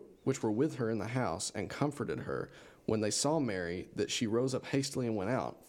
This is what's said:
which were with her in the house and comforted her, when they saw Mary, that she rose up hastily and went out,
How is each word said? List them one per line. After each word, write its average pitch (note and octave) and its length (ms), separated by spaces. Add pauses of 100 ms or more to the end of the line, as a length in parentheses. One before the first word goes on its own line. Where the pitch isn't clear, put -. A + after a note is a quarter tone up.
(240)
which - 200
were A2+ 80
with C3+ 240
her A2+ 160
in A2 80
the F#2+ 80
house A2 480
and G#2 120
comforted C3 520
her, - 320 (340)
when G#2+ 160
they G#2+ 80
saw D3+ 300
Mary, F#2 560
that - 160
she - 160
rose B2 260
up - 140
hastily C3+ 400
and A2 80
went G2+ 160
out, F2+ 260 (120)